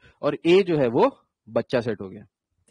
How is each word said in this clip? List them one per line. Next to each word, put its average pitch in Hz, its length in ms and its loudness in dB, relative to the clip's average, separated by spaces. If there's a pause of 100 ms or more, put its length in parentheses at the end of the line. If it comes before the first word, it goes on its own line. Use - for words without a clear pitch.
(220)
और 147 240 -4
ए 180 180 6
जो 175 140 -2
है 135 100 2
वो 160 220 2 (380)
बच्चा 117 340 -4
set 107 200 -8
हो 98 80 -12
गया, 101 140 -18 (480)